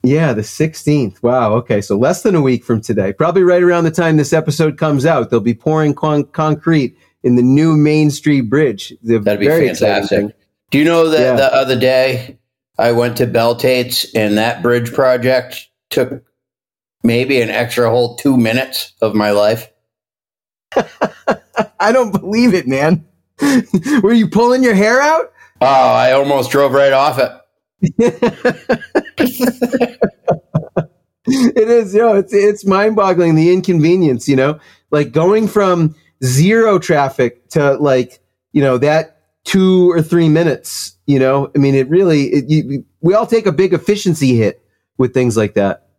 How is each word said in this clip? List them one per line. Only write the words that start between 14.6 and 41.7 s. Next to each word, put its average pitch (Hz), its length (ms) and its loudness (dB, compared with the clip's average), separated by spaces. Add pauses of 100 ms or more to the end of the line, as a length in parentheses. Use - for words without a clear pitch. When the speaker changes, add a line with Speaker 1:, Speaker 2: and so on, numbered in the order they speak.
Speaker 2:
bridge 120 320 -2
project 127 760 -2 (220)
took - 340 -4 (800)
maybe 123 380 0
an 110 80 -2
extra 117 400 -2
whole 117 280 -2
two 135 200 0
minutes 120 640 -4
of 107 140 -2
my 104 160 0
life? 104 360 0 (1080)
Speaker 1:
<laughs> - 1040 -6
I 202 120 0
don't 240 200 0
believe 214 420 0
it, 175 140 -2
man. 147 380 0 (480)
<laughs> 247 500 -2
Were 208 100 2
you 220 140 2
pulling 240 360 0
your 233 120 2
hair 220 260 2
out? 320 300 0 (300)
Speaker 2:
Oh, - 40 2
I 127 460 2
almost 139 400 0
drove 139 220 2
right 139 200 4
off 135 260 0
it. 120 120 -2 (680)
Speaker 1:
<laughs> - 2000 -4 (1300)
It 247 400 2
is, 226 240 2
you 208 60 2
know, 226 160 2
it's, 196 180 -2
it's 208 320 0
mind-boggling, 190 720 2
the 165 160 4
inconvenience, 175 800 0
you 143 60 2
know, 143 240 0 (320)
like, 147 200 -2
going 196 360 0
from 180 460 0 (300)
zero 190 560 2
traffic 127 720 -2
to, 143 240 2
like, 135 460 -2 (340)
you 147 80 0
know, 131 160 2
that 151 400 -2 (260)
two 185 480 2
or 165 100 0
three 165 280 0
minutes, - 680 -2 (100)
you 139 140 2
know, 135 360 0
I 143 40 0
mean, 139 160 2